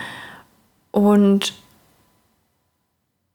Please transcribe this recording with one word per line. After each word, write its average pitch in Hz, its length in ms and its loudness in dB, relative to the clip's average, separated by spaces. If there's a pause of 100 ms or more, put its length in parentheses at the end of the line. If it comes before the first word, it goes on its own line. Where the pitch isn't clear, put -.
(920)
Und 202 640 2 (1800)